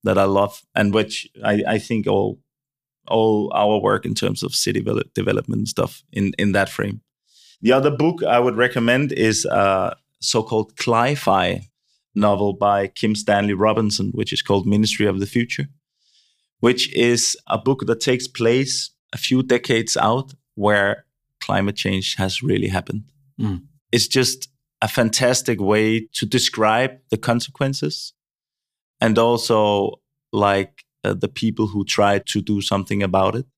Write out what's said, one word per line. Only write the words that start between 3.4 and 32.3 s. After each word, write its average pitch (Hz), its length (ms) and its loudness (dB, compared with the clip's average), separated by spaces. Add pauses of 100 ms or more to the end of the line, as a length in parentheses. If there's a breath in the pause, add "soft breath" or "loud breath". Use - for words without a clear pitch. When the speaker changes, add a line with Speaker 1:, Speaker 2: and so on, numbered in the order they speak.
Speaker 1:
our 104 240 2
work 101 260 0
in - 80 -4
terms 104 300 -4
of - 100 -6
city - 280 -2
devel-, - 320 -4
development 104 460 -2
and 104 80 -4
stuff - 440 -6
in, 101 260 -2
in 101 140 0
that 98 160 2
frame. 101 320 -6 (640 soft breath)
The 113 100 4
other 135 180 4
book 156 320 0
I 104 180 4
would 120 180 2
recommend 123 560 2
is 110 320 0
a 98 500 0 (240)
so-called 110 560 -2
cli-fi 104 920 0 (440)
novel 104 380 2
by 101 360 0
Kim 107 280 -2
Stanley 101 380 0
Robinson, 104 580 0
which - 220 -4
is - 80 -4
called 98 260 0
Ministry 104 380 2
of 98 160 0
the 101 40 -2
Future, 120 440 -4 (880)
which 123 340 2
is 120 440 2 (100)
a - 100 0
book 131 280 -2
that 113 160 -2
takes 127 260 -2
place 127 640 0 (220)
a - 40 -10
few 127 240 0
decades 120 540 0
out 123 380 0 (220)
where 101 500 2 (340)
climate 98 380 -2
change 95 380 -2
has 95 280 -4
really 101 240 0
happened. 95 360 -4 (360)
Speaker 2:
Mm. 98 240 -4 (300)
Speaker 1:
It's 120 140 2
just - 420 -2 (320)
a 107 80 -2
fantastic 123 720 0
way 110 500 2
to - 140 -4
describe 117 680 0 (180)
the - 80 -2
consequences 139 920 -4 (920)
and 113 160 2
also, 110 840 2 (320)
like, 101 540 0 (180)
uh, 104 100 0
the 92 140 -4
people 110 400 -2
who 101 160 -4
try 101 360 2
to 101 220 -4